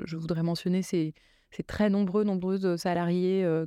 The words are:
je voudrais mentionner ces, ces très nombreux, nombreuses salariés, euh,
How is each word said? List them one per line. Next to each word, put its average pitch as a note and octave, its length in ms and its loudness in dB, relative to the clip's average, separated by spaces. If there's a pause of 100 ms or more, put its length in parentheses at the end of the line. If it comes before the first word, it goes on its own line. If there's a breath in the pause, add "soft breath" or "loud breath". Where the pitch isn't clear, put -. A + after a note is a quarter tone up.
je E3 140 -8
voudrais E3 260 -2
mentionner F3+ 380 0
ces, D#3+ 320 -2 (380 soft breath)
ces - 120 -8
très - 260 0
nombreux, G3+ 360 2
nombreuses F#3+ 500 0
salariés, F3+ 680 0
euh, D#3+ 220 0